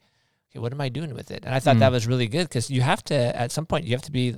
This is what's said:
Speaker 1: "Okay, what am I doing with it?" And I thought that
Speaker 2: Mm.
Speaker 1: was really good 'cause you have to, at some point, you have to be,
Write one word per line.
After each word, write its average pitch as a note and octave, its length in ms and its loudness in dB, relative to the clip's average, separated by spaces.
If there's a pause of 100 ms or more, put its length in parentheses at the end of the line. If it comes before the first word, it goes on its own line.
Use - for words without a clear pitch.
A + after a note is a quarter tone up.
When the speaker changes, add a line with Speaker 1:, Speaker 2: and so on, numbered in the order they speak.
(500)
Speaker 1:
"Okay, - 80 -16
what A#2+ 160 -6
am C#3+ 80 -10
I C3 80 -2
doing C#3+ 240 -8
with - 160 -12
it?" - 160 -10
And C3 80 -4
I C3+ 40 2
thought A#2 200 6
that A2 100 8
Speaker 2:
Mm. B2+ 60 4
Speaker 1:
was A2+ 120 0
really B2 220 2
good D3+ 220 -2
'cause A#2 180 -2
you B2+ 140 2
have D#3+ 220 2
to, D#3+ 100 -2
at A#2+ 360 0
some D3+ 140 -4
point, E3 220 -2
you A2+ 60 0
have B2 100 -2
to - 100 -12
be, B2+ 260 0